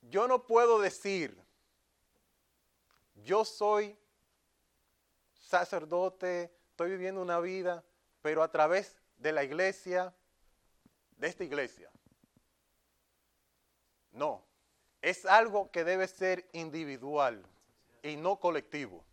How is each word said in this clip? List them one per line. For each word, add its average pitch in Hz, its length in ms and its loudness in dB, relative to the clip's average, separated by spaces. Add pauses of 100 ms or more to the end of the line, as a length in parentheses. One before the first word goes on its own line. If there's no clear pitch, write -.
yo 190 260 0
no 254 200 0
puedo 226 340 6
decir, 190 600 -4 (1700)
"Yo 165 300 2
soy 208 520 0 (1400)
sacerdote, 175 1200 -4 (180)
estoy 175 200 -6
viviendo 190 300 -6
una 175 180 -2
vida, 180 460 -4 (380)
pero 156 200 2
a 160 80 2
través 170 460 2 (200)
de 143 140 -2
la 147 140 0
iglesia, 185 680 -2 (1040)
de 156 120 -6
esta 180 160 -8
iglesia". 131 440 -6 (2250)
No, 135 340 -6 (560)
es - 240 -4
algo 202 460 6
que 170 140 -2
debe 190 240 0
ser 185 440 -4
individual 143 960 -4 (560)
y 147 140 -8
no 180 240 -2
colectivo. 143 720 -4